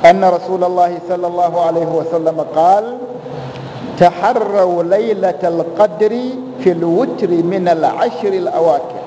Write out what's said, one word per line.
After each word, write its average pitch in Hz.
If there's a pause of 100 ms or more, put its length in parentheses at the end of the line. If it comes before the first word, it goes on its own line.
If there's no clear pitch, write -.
أن 190
رسول 180
الله 175 (100)
صلى 175
الله 175
عليه 165
وسلم 160 (180)
قال: 190 (1120)
"تحروا 180
ليلة 196
القدر 202 (480)
في 185
الوتر 175
من 175
العشر 175
الأواخر." 156